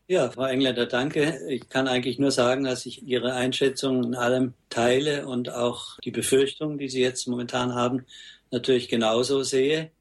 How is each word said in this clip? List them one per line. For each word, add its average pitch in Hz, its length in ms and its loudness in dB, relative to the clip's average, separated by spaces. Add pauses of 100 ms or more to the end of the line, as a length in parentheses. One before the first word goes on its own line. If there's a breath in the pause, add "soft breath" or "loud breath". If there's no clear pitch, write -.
Ja, 165 200 2
Frau 120 180 -4
Engländer, 127 400 2
danke. 147 520 0 (100)
Ich 120 200 -6
kann 135 180 0
eigentlich 127 320 0
nur 139 140 2
sagen, 131 320 2
dass 127 200 -4
ich - 220 -14
Ihre 123 280 0
Einschätzung 131 680 0
in 120 140 -2
allem 127 380 2 (140)
teile 135 580 2
und 123 260 -4
auch 120 480 -4
die 123 100 -8
Befürchtung, 139 680 2
die 139 100 -6
Sie 127 120 -2
jetzt 127 280 0
momentan 123 480 -2
haben, 123 280 0 (460 loud breath)
natürlich 123 380 0
genauso 123 560 2
sehe. 139 560 0